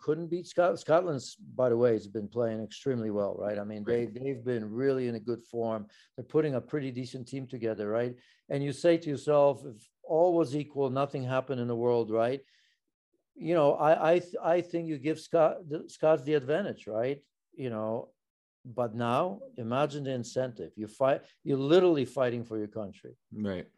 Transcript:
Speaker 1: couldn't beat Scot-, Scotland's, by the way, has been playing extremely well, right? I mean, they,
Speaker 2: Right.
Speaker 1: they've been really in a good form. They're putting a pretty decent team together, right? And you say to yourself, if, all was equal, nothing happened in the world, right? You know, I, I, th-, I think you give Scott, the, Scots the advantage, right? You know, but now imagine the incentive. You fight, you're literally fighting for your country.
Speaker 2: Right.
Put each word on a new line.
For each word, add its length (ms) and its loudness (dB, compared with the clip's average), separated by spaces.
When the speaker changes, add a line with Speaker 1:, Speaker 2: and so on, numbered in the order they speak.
Speaker 1:
couldn't 260 -2
beat 220 -6
Scot-, 320 2
Scotland's, 560 2
by 320 -2
the 80 4
way, 160 6
has 160 0
been 180 -6
playing 380 -2
extremely 480 -4
well, 260 -2
right? 220 -4
I 40 -8
mean, 200 -10
they, 220 0
Speaker 2:
Right. 80 -12
Speaker 1:
they've 300 -6
been 280 -2
really 340 0
in 80 -2
a 60 -6
good 240 -6
form. 420 -4
They're 80 -12
putting 320 0
a 40 0
pretty 300 -6
decent 380 -10
team 180 -8
together, 420 -4
right? 280 -2
And 120 -2
you 120 -2
say 260 4
to 100 -6
yourself, 560 2
if, 240 -18
all 280 4
was 220 2
equal, 340 -2
nothing 340 -2
happened 360 -2
in 80 -2
the 80 -2
world, 340 2
right? 300 2
You 200 -2
know, 200 6
I, 380 4
I, 80 6
th-, 220 -12
I 180 4
think 280 -6
you 100 -4
give 200 -2
Scott, 500 2
the, 200 -6
Scots 340 2
the 120 0
advantage, 520 -2
right? 340 -2
You 160 -6
know, 400 -4
but 300 -4
now 460 0
imagine 480 -2
the 80 -4
incentive. 640 -6
You 100 -8
fight, 360 2
you're 160 0
literally 460 6
fighting 400 -2
for 140 -6
your 100 -4
country. 480 -12
Speaker 2:
Right. 340 -4